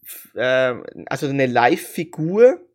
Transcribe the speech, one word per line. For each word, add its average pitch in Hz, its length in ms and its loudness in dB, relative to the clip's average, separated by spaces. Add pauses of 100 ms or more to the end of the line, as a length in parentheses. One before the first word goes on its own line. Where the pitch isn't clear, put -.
(340)
äh, 127 420 0 (320)
also 139 200 -6
eine 135 200 0
Live-Figur 170 1120 2 (120)